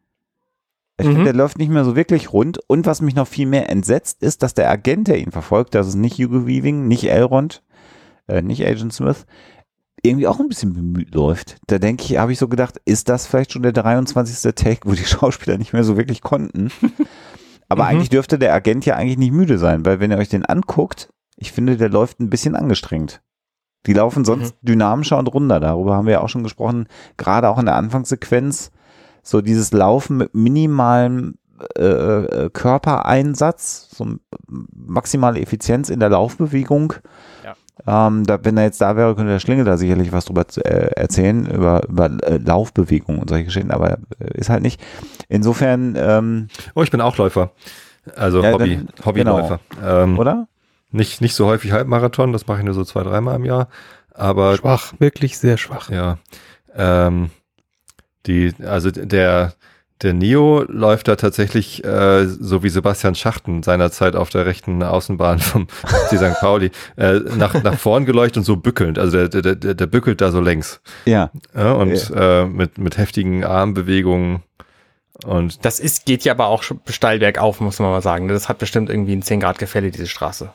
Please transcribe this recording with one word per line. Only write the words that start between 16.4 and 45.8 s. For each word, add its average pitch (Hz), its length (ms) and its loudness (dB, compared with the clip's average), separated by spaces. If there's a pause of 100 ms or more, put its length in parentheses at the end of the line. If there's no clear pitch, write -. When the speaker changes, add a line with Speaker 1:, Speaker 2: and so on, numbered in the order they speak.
Speaker 1:
<laughs> - 880 -6
Aber - 140 2
Speaker 2:
Mhm. 87 60 2
Speaker 1:
eigentlich 156 200 2
dürfte 135 300 2
der 101 160 4
Agent 113 320 0
ja 139 80 2
eigentlich 127 240 -2
nicht 127 140 2
müde 156 260 4
sein, 80 260 2
weil 92 140 2
wenn 104 100 0
ihr 101 80 2
euch 101 120 -2
den 98 160 -2
anguckt, - 680 -2 (220)
ich - 160 -14
finde, 123 260 0
der 110 120 2
läuft 104 300 0
ein 113 120 -4
bisschen 123 240 -2
angestrengt. 85 680 -4 (640)
Die 101 80 2
laufen 117 320 2
sonst 117 380 -2
Speaker 2:
Mhm. 120 60 -6
Speaker 1:
dynamischer 117 500 2
und 127 80 -2
runder. 127 320 2
Darüber 85 360 0
haben 104 120 0
wir 107 60 4
ja 92 80 2
auch 110 80 -4
schon 123 140 -6
gesprochen. 113 440 -4 (300)
Gerade 110 320 2
auch 113 100 0
in 120 80 0
der 71 80 2
Anfangssequenz. 127 960 -2 (520)
So 107 180 0
dieses 110 320 0
Laufen 110 420 2
mit - 200 -2
minimalem, 123 1000 2 (420)
äh, - 60 0
äh, 90 640 0
Körpereinsatz, 139 1400 -2
so - 160 -10 (680)
maximale 120 680 -2
Effizienz 117 480 -2
in 135 100 -4
der 107 100 4
Laufbewegung. 139 840 0 (500)
Speaker 2:
Ja. - 640 -2
Speaker 1:
Ähm, 107 180 0
da, 104 200 0
wenn 110 120 2
er 107 60 4
jetzt 107 160 0
da 104 160 2
wäre, 113 200 4
könnte 104 180 -2
der 95 60 0
Schlingel 127 260 0
da 95 100 4
sicherlich 90 380 0
was 87 120 -2
drüber 87 220 -2
zu, - 160 -6
äh, - 320 0
erzählen, 98 500 0
über, 87 440 2
über, 87 160 2 (180)
äh, 82 140 0
Laufbewegung 80 840 0
und - 100 -6
solche 82 160 0
Geschichten, 92 260 -4
aber, - 260 0 (220)
äh, - 160 -8
ist 104 140 -4
halt 117 140 2
nicht. - 180 -4 (460)
Insofern, 120 720 0